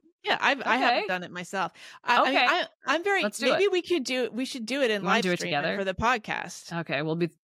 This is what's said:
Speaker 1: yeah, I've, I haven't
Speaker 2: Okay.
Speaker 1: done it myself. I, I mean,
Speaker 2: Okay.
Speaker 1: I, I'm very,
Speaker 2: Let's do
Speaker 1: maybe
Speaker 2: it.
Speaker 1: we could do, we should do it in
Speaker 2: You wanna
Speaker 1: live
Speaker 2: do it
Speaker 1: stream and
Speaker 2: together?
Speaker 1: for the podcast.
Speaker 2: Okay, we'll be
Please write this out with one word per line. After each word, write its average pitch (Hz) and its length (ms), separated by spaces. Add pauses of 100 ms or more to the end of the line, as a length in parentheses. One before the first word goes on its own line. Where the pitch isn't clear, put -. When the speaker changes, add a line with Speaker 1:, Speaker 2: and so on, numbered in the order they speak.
(240)
Speaker 1:
yeah, - 180
I've, 262 240
I 220 120
haven't 262 240
Speaker 2:
Okay. 427 60
Speaker 1:
done 180 160
it - 80
myself. 175 400 (320)
I, 240 140
I 269 140
mean, 285 40
Speaker 2:
Okay. 254 140
Speaker 1:
I, 330 160 (200)
I'm 311 180
very, 392 200
Speaker 2:
Let's 208 160
do 220 60
Speaker 1:
maybe 254 200
Speaker 2:
it. 392 60
Speaker 1:
we 359 100
could 339 220
do, 254 300
we 254 120
should 240 200
do 262 160
it 240 100
in 208 100
Speaker 2:
You 180 40
wanna 196 120
Speaker 1:
live 226 60
Speaker 2:
do 185 80
it 175 80
Speaker 1:
stream 170 140
and 143 100
Speaker 2:
together? 185 140
Speaker 1:
for 196 80
the 190 80
podcast. 214 880
Speaker 2:
Okay, 147 220
we'll 160 120
be 170 140 (160)